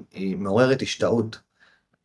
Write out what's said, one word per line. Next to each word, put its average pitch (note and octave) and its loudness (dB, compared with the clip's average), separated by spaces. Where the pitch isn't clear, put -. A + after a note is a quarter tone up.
היא F#2+ -4
מעוררת A#2 2
השתאות. A2 -2